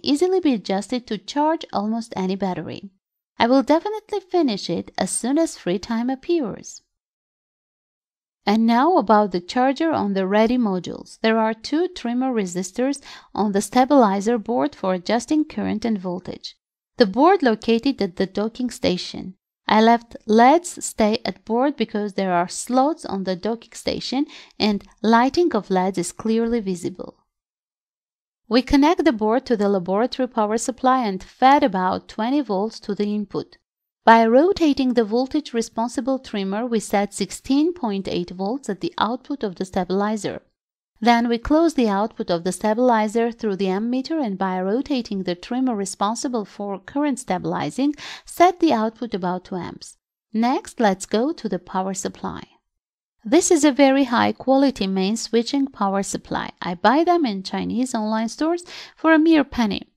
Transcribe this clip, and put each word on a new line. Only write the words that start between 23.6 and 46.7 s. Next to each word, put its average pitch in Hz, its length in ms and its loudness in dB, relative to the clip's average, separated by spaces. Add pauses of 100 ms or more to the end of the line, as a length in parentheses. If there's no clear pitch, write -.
station - 540 -4 (320)
and 202 240 0 (180)
lighting 254 540 2
of 196 160 -2
leds 190 260 0
is 175 140 -4
clearly 226 500 -2
visible. 185 560 -6 (1300)
We 247 140 2
connect 294 440 4
the 320 60 4
board 220 360 0
to 240 100 0
the 202 100 2
laboratory 202 600 0
power 220 320 -2
supply 254 440 0
and 190 200 -4
fed 285 400 4
about 185 440 -2
twenty 254 340 -2
volts 214 400 -4
to 202 120 -6
the 208 220 -2
input. - 420 -8 (480)
By 226 220 8
rotating 277 640 4
the 233 100 2
voltage 262 480 -2
responsible 240 680 -4
trimmer, 202 480 -4
we 226 120 0
set 202 320 -2
sixteen 285 640 -2
point 202 340 -4
eight 175 220 -4
volts 196 400 -6
at 180 120 -6
the 165 180 -6
output 254 420 -4
of 190 140 -6
the 190 100 -6
stabilizer. 196 800 -4 (580)
Then 233 260 4
we 233 120 0
close 311 340 2
the 233 160 2
output 208 400 -2
of 170 140 0
the 185 80 -2
stabilizer 226 800 2
through 214 240 -4
the 196 100 -4
ammeter 247 580 -2
and 196 140 -4
by 185 240 -2
rotating 214 640 -2
the 180 100 -4
trimmer 240 420 -4
responsible 214 720 -4
for 202 340 -10